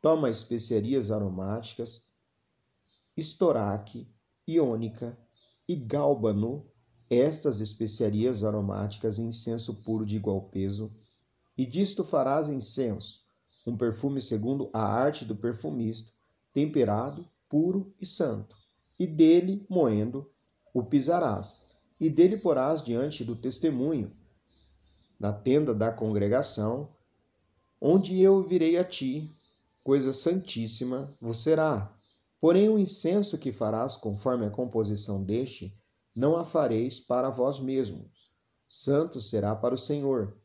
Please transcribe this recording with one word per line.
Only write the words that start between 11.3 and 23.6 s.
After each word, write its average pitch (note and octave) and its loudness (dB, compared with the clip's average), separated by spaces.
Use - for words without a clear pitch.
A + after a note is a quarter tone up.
e C3 0
disto F3+ -2
farás D3 0
incenso, B2+ -4
um A#2+ -6
perfume B2 -2
segundo B2 -2
a A2 -2
arte B2 0
do A2 -6
perfumista, A2+ -6
temperado, C#3+ 0
puro F#3 0
e F#3 -8
santo. A2+ -2
E F3+ 2
dele, F3 4
moendo, B2+ 0
o B2 0
pisarás, C3+ 0
e D#3+ 2
dele F#3 6
porás D3+ 2
diante B2+ -2
do A#2 -6
testemunho, C3 -2